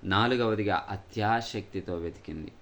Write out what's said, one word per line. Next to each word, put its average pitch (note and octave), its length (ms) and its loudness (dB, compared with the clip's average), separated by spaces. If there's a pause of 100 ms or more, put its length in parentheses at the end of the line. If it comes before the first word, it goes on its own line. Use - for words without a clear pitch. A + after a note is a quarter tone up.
నాలుగవదిగా, G#2+ 840 2
అత్యాసక్తితో G#2 1040 -2
వెతికింది. D#2+ 560 -8 (100)